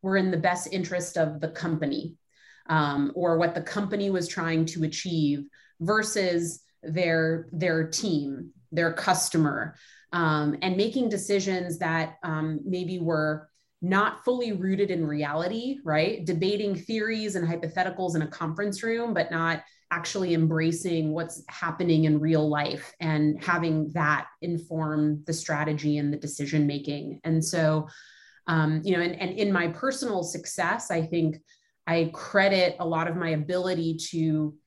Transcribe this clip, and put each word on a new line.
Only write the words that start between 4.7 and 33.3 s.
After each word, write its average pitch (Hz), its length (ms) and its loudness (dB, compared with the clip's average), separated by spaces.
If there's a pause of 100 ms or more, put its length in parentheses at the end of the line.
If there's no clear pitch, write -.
achieve 151 640 0 (340)
versus 185 840 0 (200)
their, 160 720 0
their 160 340 2
team, 147 600 -2 (220)
their 165 200 2
customer, 160 840 0 (360)
um, 156 500 2
and 185 140 0
making 226 340 2
decisions 190 680 0
that, 165 460 0
um, 156 420 -2
maybe 180 340 -2
were 156 480 0 (340)
not 190 440 0
fully 247 260 0
rooted 190 400 0
in 165 140 0
reality, 170 800 -2
right? 165 400 2
Debating 190 500 0
theories 214 600 -4
and 175 120 0
hypotheticals 175 680 -2
in 156 80 0
a 151 40 -4
conference 190 540 -4
room, 226 320 -2
but 170 160 0
not 165 320 -2 (300)
actually 175 420 -2
embracing 160 760 2
what's 160 360 -6
happening 165 580 2
in 151 140 6
real 156 300 4
life 147 500 -2
and 151 440 2
having 160 480 0
that 147 340 2 (160)
inform 156 840 -2
the 160 80 -4
strategy 151 680 -2
and 147 120 0
the 147 60 -2
decision-making. 143 1040 -2
And 160 200 2
so, 156 440 2 (600)
um, 156 360 2
you 185 140 2
know, 175 60 2
and, 175 180 -2
and 185 160 -4
in 202 160 2
my 175 140 2
personal 233 560 -2
success, 170 680 -4
I 165 140 0
think 165 340 0 (480)
I 165 280 2
credit 190 680 4
a 175 80 -2
lot 165 200 0
of 165 80 -2
my 170 140 -2
ability 165 680 0 (140)